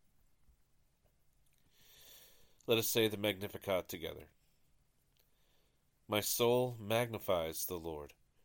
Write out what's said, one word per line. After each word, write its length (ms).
Let 120
us 100
say 200
the 80
Magnificat 720
together. 360
My 120
soul 600
magnifies 840
the 120
Lord, 360